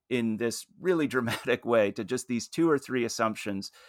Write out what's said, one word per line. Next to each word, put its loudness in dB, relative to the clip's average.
in 0
this -4
really 2
<laughs> -2
dramatic -2
way 4
to -6
just -4
these -4
two 2
or 4
three -2
assumptions, -4